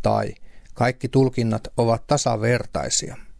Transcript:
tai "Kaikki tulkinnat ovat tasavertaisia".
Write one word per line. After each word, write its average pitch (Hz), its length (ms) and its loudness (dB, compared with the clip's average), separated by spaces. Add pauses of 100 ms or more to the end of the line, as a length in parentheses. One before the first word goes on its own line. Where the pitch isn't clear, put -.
tai 107 320 0 (400)
"Kaikki 123 360 0
tulkinnat 120 580 2 (100)
ovat 117 300 2
tasavertaisia". 117 1080 0 (240)